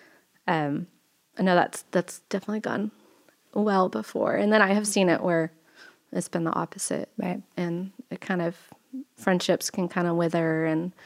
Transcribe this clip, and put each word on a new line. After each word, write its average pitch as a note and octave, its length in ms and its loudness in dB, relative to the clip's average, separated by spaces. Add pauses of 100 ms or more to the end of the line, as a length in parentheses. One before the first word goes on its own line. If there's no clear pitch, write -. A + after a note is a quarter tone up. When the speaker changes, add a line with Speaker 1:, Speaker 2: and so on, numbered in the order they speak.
(460)
Speaker 1:
Um, D#3+ 400 0 (520)
I G#3+ 40 0
know F#3 120 4
that's, - 380 2
that's F3 280 -2 (100)
definitely G#3 300 -4
gone G#3 300 -4 (640)
well G3 360 2
before. - 460 -2
And G#3 180 2
then A3 100 6
I G3 100 4
have G#3 140 2
seen G3 220 2
it E3 140 2
where E3 300 0 (600)
it's F3+ 160 -4
been E3+ 160 -4
the E3 100 0
opposite. - 640 -4
Speaker 2:
Right. G3 260 -4 (140)
Speaker 1:
And F3 360 -4 (180)
it F#3 100 -10
kind F3+ 220 -4
of, E3+ 140 -4 (600)
friendships F3+ 540 0
can F3+ 180 -4
kind F3 200 -2
of E3+ 80 0
wither E3 480 0
and, D#3+ 280 0 (140)